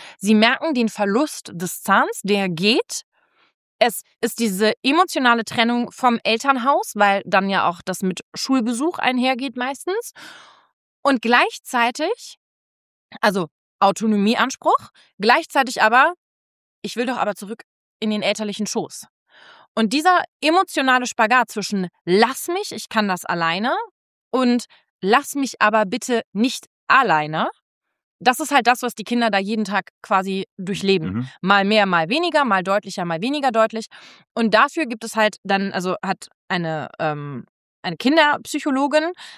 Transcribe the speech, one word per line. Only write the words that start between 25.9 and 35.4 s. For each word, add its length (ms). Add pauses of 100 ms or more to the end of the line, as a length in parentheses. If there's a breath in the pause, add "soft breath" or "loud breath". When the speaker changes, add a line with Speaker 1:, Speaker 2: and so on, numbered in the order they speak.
Speaker 1:
nicht 320 (220)
alleine", 600 (760)
das 180
ist 100
halt 160
das, 160
was 120
die 100
Kinder 260
da 80
jeden 260
Tag 280 (100)
quasi 420 (140)
durchleben. 560
Speaker 2:
Mhm. 140 (120 loud breath)
Speaker 1:
Mal 240
mehr, 220
mal 240
weniger, 340
mal 180
deutlicher, 440
mal 160
weniger 300
deutlich. 340 (480 loud breath)
Und 180
dafür 320
gibt 200
es 120
halt 280